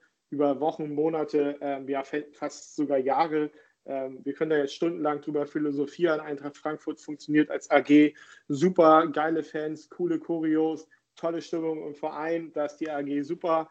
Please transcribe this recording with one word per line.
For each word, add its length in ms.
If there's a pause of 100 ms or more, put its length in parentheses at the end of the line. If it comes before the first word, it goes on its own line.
(300)
über 300
Wochen, 340
Monate, 680
ähm, 260
ja, 160
fe-, 300
fast 420
sogar 220
Jahre. 520 (360)
Ähm, 400
wir 80
können 160
da 80
jetzt 180
stundenlang 460
drüber 260
philosophieren. 720
Eintracht 380
Frankfurt 420
funktioniert 500
als 220
A 80
G 340 (360)
super, 580
geile 340
Fans, 480
coole 300
Choreos, 680 (300)
tolle 260
Stimmung 460
im 80
Verein, 580
da 120
ist 100
die 160
A 100
G 200
super. 500